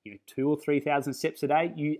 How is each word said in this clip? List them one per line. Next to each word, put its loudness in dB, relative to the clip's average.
you -16
know, -18
two -2
or 4
three 2
thousand 0
steps -4
a 0
day. 2
You -2